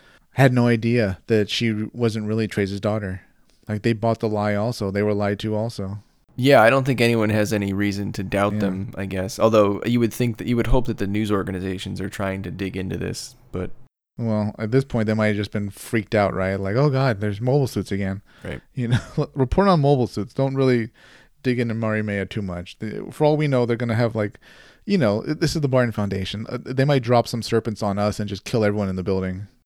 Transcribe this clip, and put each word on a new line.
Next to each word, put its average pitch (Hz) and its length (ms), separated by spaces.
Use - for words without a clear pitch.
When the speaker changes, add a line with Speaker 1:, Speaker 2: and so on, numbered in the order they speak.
Speaker 1:
had 131 200
no 120 160
idea 117 600
that 107 220
she 117 220
wasn't 113 340
really 110 220
Trace's 98 320
daughter? 104 400
Like, 107 140
they 117 100
bought 113 260
the 113 80
lie 104 280
also. 104 360
They 101 120
were 104 100
lied 101 260
to 107 160
also. 104 440
Speaker 2:
Yeah, 127 240
I 113 80
don't 131 160
think 131 140
anyone 117 300
has 107 240
any 101 180
reason 101 420
to 101 100
doubt 101 320
Speaker 1:
Yeah. 104 40
Speaker 2:
them, 95 380
I 98 80
guess. 95 340
Although 104 460
you 120 160
would 113 120
think 120 240
that, 82 100
you 120 100
would 113 100
hope 131 200
that 113 100
the 101 100
news 104 240
organizations 95 680
are 98 80
trying 95 340
to 92 80
dig 95 240
into 92 220
this, - 380
but 92 180
Speaker 1:
Well, 107 420
at 107 120
this 135 140
point, 110 220
they 110 60
might 107 140
have 107 100
just 104 140
been 101 180
freaked - 460
out, 101 180
right? 95 260
Like, 98 180
"Oh, 147 120
God, 131 320
there's 104 200
mobile 131 260
suits - 240
again." 98 300
Speaker 2:
Right. 90 160
Speaker 1:
You 123 160
know, 123 100
<laughs> 147 160
report 139 360
on 165 120
mobile 139 260
suits. - 260
Don't 135 220
really 127 340
dig 123 160
into 117 140
Marimea 107 520
too 107 160
much. 90 380
The, 107 320
for 156 140
all 151 120
we 151 100
know, 123 180
they're 117 120
gonna 117 180
have, 117 200
like, 107 240
you 202 120
know, 110 240
this 151 340
is 156 60
the 143 60
Barton 123 240
Foundation. 101 580
Uh, - 120
they 131 240
might 139 180
drop 120 240
some 117 160
serpents 113 400
on 98 160
us 104 200
and 104 100
just 101 160
kill 113 180
everyone 104 260
in 92 60
the 92 80
building. 95 440